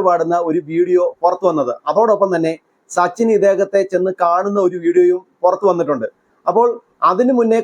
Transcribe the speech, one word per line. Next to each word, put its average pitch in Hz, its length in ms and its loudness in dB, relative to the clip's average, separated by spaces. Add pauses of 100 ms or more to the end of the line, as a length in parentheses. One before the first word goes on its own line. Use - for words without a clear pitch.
പാടുന്ന 170 300 0 (140)
ഒരു 165 100 -2 (120)
വീഡിയോ 180 320 0 (180)
പുറത്തു 180 280 0
വന്നത്. 135 240 -2 (160)
അതോടൊപ്പം 202 460 0
തന്നെ 160 180 -2 (420)
സച്ചിൻ 175 400 0
ഇദ്ദേഹത്തെ 196 460 0 (100)
ചെന്ന് 185 200 -2 (120)
കാണുന്ന 190 440 0
ഒരു 180 180 -6
വീഡിയോയും 180 360 2 (220)
പുറത്തു 185 280 0
വന്നിട്ടുണ്ട്. 143 360 -4 (420)
അപ്പോൾ 226 180 2 (420)
അതിനു 247 280 0
മുന്നേ, 226 260 2